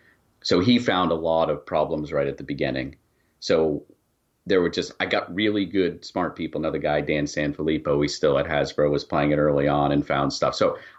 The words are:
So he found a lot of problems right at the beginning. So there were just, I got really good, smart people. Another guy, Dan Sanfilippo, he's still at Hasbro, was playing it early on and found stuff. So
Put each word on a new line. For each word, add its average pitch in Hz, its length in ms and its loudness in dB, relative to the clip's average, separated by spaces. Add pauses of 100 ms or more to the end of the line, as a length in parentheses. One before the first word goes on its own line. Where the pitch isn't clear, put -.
(420)
So 92 180 2
he 117 200 4
found 90 320 0
a 82 40 0
lot 80 340 2
of 73 160 -4
problems 76 460 -2
right 71 160 0
at 67 100 -6
the 71 60 -12
beginning. 67 520 -4 (440)
So 80 440 0 (640)
there 95 160 4
were 85 80 2
just, 85 300 -4
I 92 60 -2
got - 300 -2
really 104 300 2
good, 87 380 0
smart 85 320 -4
people. 78 240 -6
Another 76 200 -2
guy, 73 220 0
Dan 73 240 0
Sanfilippo, 73 760 -2
he's 73 140 -2
still 69 240 2
at 69 80 -2
Hasbro, 73 420 0
was 71 140 0
playing 73 280 0
it 73 60 2
early 73 300 2
on 71 240 2
and 73 160 0
found 69 260 0
stuff. - 220 -2
So 95 220 0 (220)